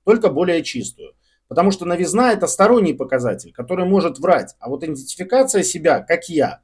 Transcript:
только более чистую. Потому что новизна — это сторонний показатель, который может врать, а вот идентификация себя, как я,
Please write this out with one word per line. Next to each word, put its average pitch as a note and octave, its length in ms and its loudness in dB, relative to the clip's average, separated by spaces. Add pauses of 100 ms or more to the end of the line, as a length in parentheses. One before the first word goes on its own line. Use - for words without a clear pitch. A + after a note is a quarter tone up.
только A3 260 4
более E3 340 0
чистую. - 500 -12 (340)
Потому F#3+ 240 2
что F#3 140 -6
новизна — F3+ 460 0
это G3 160 -2
сторонний G3+ 460 4
показатель, B2+ 580 -4
который F3+ 340 -6
может E3+ 340 0
врать, D#3 400 0
а A#2 100 -12
вот C#3+ 140 -8
идентификация F#3 800 -2
себя, D#3+ 360 0
как E3+ 300 -2
я, C#3+ 340 -2